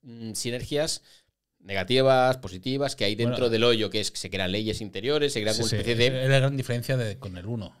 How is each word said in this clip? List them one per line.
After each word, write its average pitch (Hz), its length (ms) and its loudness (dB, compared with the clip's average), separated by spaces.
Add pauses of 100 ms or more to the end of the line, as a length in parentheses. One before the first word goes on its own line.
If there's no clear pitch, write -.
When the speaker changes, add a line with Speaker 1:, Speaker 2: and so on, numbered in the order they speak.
Speaker 1:
mm, 117 300 -12
sinergias 123 680 -4 (640)
negativas, 127 720 4
positivas, 127 580 -4
que - 80 -2
hay 104 120 0
dentro 117 200 0
Speaker 2:
Bueno. 123 140 2
Speaker 1:
del 110 140 4
hoyo, 110 260 4
que 107 100 -2
es 98 100 -2
que - 80 -10
se 95 120 -8
crean 95 220 -2
leyes 107 280 -2
interiores, 123 520 -2
se 117 100 -2
crea 107 100 2
Speaker 2:
Sí, 110 60 -2
Speaker 1:
como 117 80 0
una 107 40 -2
Speaker 2:
sí, 110 60 2
Speaker 1:
especie 117 340 4
de 131 140 -2
Speaker 2:
es 131 60 4
la 135 80 6
gran 139 180 2
diferencia 123 400 -2
de, 110 220 -2
con 90 180 -10
el 90 100 -12
uno. 113 340 -8